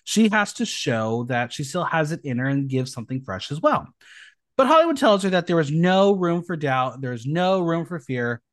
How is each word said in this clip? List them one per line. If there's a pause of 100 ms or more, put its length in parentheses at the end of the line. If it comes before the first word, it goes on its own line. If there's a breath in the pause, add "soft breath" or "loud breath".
she
has
to
show
that
she
still
has
it
in
her
and
give
something
fresh
as
well. (720 loud breath)
But
Hollywood
tells
her
that
there
is
no
room
for
doubt,
there
is
no
room
for
fear. (120)